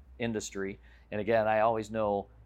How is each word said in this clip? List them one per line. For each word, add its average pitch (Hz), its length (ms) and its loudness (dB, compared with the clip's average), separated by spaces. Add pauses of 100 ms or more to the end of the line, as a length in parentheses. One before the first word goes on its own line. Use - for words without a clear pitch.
(200)
industry. 101 600 -4 (320)
And 104 100 -4
again, 107 260 2
I 110 140 4
always 110 280 2
know 104 380 0 (180)